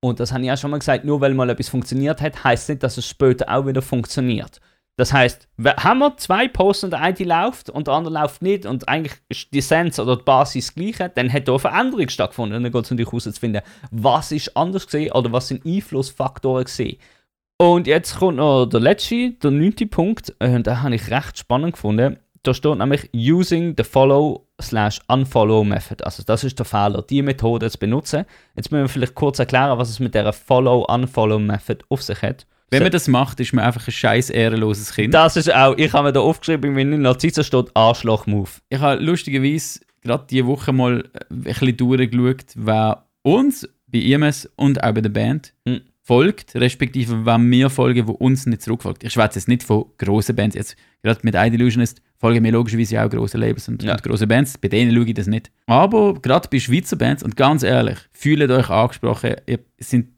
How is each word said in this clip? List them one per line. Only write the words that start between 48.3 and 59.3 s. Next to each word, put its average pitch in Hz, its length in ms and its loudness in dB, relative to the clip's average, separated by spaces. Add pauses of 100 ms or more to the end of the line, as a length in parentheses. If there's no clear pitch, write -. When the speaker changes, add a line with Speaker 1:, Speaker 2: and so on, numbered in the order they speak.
Speaker 2:
nicht 117 160 -2
zurückfolgt. 104 420 -6
Ich 113 80 -8
schwätze 107 260 2
jetzt 95 100 -6
nicht 120 140 2
von 107 220 0 (140)
grossen 104 360 0
Bands. 107 220 -2
Jetzt 101 200 -10 (260)
gerade 110 200 0
mit 110 120 0
Eye 101 160 4
Delusionist 117 500 0 (160)
folgen 117 260 2
mir 113 100 2
logischerweise 113 520 0
auch 107 60 0
grosse 113 260 -4
Labels 113 320 -2
und, 117 140 -6
Speaker 1:
Ja. 104 100 -2
Speaker 2:
und - 100 -4
grosse 110 240 -2
Bands. 127 300 2
Bei - 120 -4
denen 117 280 2
schaue 120 100 4
ich 113 80 -2
das 104 120 -4
nicht. 107 240 -4 (160)
Aber 196 480 4
gerade 131 360 0
bei 139 80 0
Schweizer 165 380 -2
Bands, 135 260 -2
und 110 140 -6
ganz 139 260 2
ehrlich, 117 360 0 (140)
fühlt 147 380 2
euch 127 200 2
angesprochen, 117 640 0 (120)